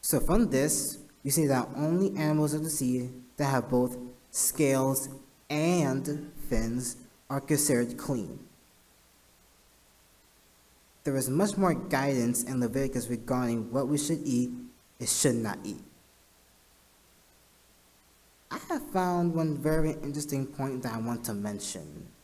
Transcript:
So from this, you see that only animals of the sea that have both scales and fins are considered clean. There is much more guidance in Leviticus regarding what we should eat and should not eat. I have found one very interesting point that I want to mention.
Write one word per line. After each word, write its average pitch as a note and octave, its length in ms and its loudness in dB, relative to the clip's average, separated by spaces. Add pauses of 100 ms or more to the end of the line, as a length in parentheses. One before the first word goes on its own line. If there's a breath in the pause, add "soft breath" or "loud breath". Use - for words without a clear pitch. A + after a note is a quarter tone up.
So C3+ 180 2
from G3 300 4
this, - 480 0 (240)
you C#3 80 -4
see D3+ 160 4
that C3 280 2
only E3+ 400 2
animals D3+ 380 2
of D3+ 100 -2
the D#3+ 60 -4
sea B2 420 0 (280)
that D3 80 0
have C3 240 2
both B2 260 2 (340)
scales C3+ 800 2 (400)
and D3 840 0 (180)
fins A#2 480 0 (340)
are C3+ 100 -2
considered C3 560 2
clean. A2+ 420 -4 (2750)
There C3+ 120 0
is B2+ 140 -2
much F#3+ 260 2
more F#3 160 4
guidance C3 720 0
in B2+ 160 -2
Leviticus A#2+ 480 -2
regarding A#2+ 640 -2
what C3 160 0
we D3 80 2
should D3+ 280 0
eat B2 280 0 (480)
and B2+ 80 -6
should B2 280 2
not G#2+ 280 -4
eat. G2 180 -8 (2750)
I C#4+ 80 -8 (100)
have D#4+ 220 -2
found F3 440 2
one D#3+ 220 0
very D#3 360 2
interesting C#3+ 540 -4
point C3+ 360 -6
that B2 100 -4
I A2+ 60 -4
want A#2 260 -4
to A2 100 -4
mention. F#2+ 720 -8 (160)